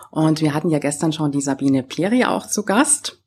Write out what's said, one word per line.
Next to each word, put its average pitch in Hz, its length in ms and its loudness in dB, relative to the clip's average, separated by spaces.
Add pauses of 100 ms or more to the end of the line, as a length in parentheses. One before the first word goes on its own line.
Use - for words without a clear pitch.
(100)
Und 156 300 2
wir 151 140 0
hatten 156 160 0
ja 147 100 2
gestern 147 320 -2
schon 156 180 -2
die 143 100 -2
Sabine 135 440 0
Pleri 208 400 0
auch - 240 -2
zu - 160 -4
Gast. - 640 0